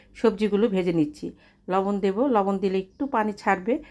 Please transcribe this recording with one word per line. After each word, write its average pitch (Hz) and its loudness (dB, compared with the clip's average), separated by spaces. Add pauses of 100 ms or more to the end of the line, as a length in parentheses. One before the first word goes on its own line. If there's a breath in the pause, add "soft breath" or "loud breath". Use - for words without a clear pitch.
(140 loud breath)
সবজিগুলো 208 2
ভেজে 185 0
নিচ্ছি। 156 -2 (380 soft breath)
লবণ 196 0
দেব, 196 0
লবণ 202 2
দিলে 190 0
একটু 190 -6
পানি 220 -2
ছাড়বে, 208 -2